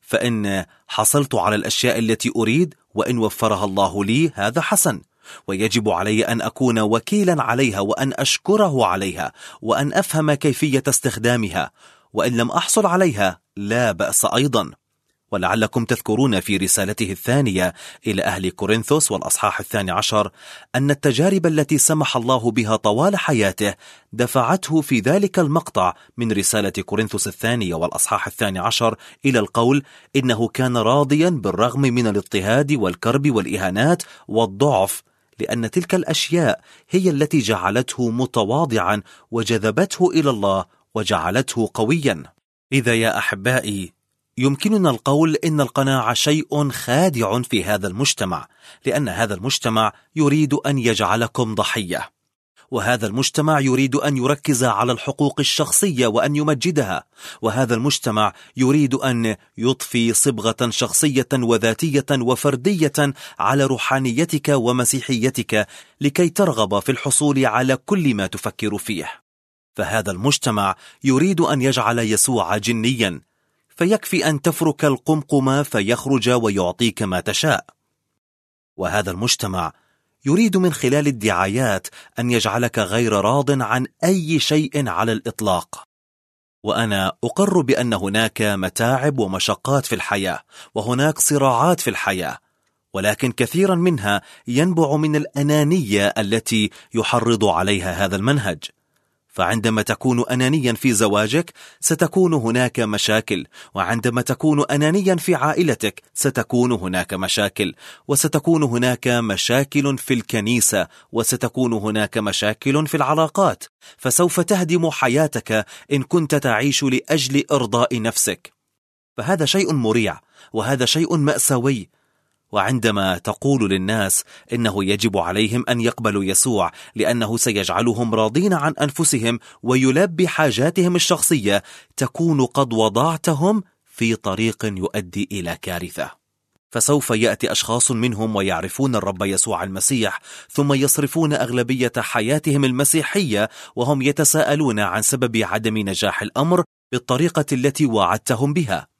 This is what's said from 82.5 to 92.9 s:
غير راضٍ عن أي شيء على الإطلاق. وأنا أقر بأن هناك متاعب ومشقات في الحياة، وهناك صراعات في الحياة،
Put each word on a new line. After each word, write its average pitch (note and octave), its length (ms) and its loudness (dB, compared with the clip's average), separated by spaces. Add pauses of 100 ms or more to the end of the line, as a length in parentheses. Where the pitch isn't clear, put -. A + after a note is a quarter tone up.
غير G#2+ 340 0
راضٍ B2+ 500 2
عن B2 240 -2 (180)
أي E3 360 2
شيء D3 480 0
على G#2 240 -2
الإطلاق. G#2 720 -4 (800)
وأنا G#2 500 -2 (120)
أقر F#3 360 2
بأن B2 320 0
هناك G#2 500 -2
متاعب A#2 760 0
ومشقات G#2+ 680 -2
في A#2+ 80 -2
الحياة، G2 460 -4 (340)
وهناك B2 440 0
صراعات C#3 640 2
في B2 100 -2
الحياة، F#2 480 -4 (560)